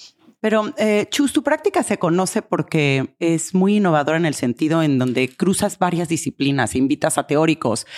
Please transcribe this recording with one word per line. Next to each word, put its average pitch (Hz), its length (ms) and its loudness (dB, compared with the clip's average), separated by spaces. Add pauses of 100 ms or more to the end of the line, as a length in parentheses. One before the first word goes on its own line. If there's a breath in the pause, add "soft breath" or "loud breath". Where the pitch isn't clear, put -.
(400 loud breath)
Pero, 214 360 0
eh, 208 320 0
Chus, 285 240 0
tu 269 120 -2
práctica 311 400 0
se 202 140 -2
conoce 180 440 0
porque 143 800 0
es 165 340 0
muy 190 220 2
innovadora 156 420 2
en 170 80 0
el 143 80 0
sentido 156 480 0
en 143 160 2
donde 127 300 0
cruzas 190 500 -2
varias 175 300 -2
disciplinas, 139 680 -2
invitas 139 420 0
a 143 120 -2
teóricos, 147 580 0 (120)